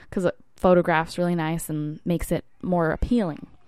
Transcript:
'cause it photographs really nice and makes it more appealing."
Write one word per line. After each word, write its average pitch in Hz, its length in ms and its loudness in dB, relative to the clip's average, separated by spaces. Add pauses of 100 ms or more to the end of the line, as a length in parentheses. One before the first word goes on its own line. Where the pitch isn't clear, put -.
(100)
'cause 190 140 -2
it - 120 0 (200)
photographs 175 600 4
really 175 180 0
nice 165 320 -4
and 151 360 -6
makes 170 280 -2
it - 120 -2 (180)
more 170 280 2
appealing." 185 560 -2 (220)